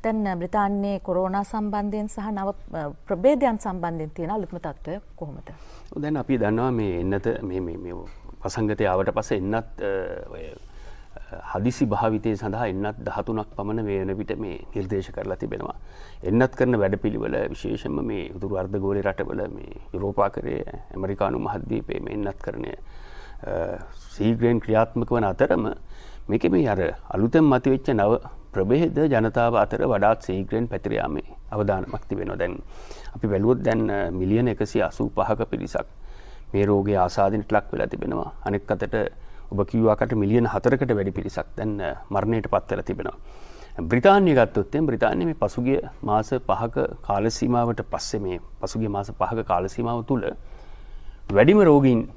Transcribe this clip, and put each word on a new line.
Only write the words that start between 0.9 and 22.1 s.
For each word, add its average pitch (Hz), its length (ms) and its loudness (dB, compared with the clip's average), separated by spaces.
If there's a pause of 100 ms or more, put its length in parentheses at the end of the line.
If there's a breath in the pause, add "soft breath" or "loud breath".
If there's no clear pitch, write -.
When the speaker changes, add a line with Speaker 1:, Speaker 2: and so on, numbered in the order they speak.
Speaker 1:
කොරෝනා 185 440 0
සම්බන්ධයෙන් 208 640 -2
සහ 214 220 -6
නව, 196 160 -2
අ, 160 420 -6 (160)
ප්‍රභේදයන් 240 540 4
සම්බන්ධයෙන් 170 500 -4
තියෙන 175 220 -6
අලුත්ම 196 260 -6
තත්ත්වය 165 420 -8 (160)
කොහොමද? 139 380 -14 (420 loud breath)
Speaker 2:
දැන් 147 220 -2
අපි 131 200 0
දන්නවා 113 340 2
මේ 101 280 0
එන්නත 95 280 0 (140)
මේ, 92 200 -4
මේ 87 320 -8 (440 loud breath)
වසංගතය 107 480 0
ආවට 92 260 2
පස්සේ 113 260 -2
එන්නත්, 98 180 -2 (220)
අ, 101 140 -2 (360)
ඔය, 82 180 -12
අ, - 1040 -14
හදිසි 120 360 0
භාවිතය 107 500 0
සඳහා 110 320 -4
එන්නත් 98 320 -4
දහතුනක් 107 540 -4
පමණ 107 300 -4
මේ 101 160 -2
වන 95 140 -2
විට 101 240 -6
මේ 95 300 -8
නිර්දේශ 95 440 -4
කරලා 98 240 -6
තිබෙනවා. - 400 -6 (460 loud breath)
එන්නත් 120 340 4
කරන 123 200 4
වැඩපිළිවෙල 101 600 0 (140)
විශේෂයෙන්ම 107 560 -4
මේ 98 240 -4
උතුරු 98 280 -6
අර්ධගෝලීය 98 460 -2
රටවල - 440 -2
මේ - 260 -12 (160)
යුරෝපාකරයේ 98 760 -2 (240)
ඇමරිකානු 95 520 -2
මහද්වීපයේ - 600 -4
මේ - 140 -8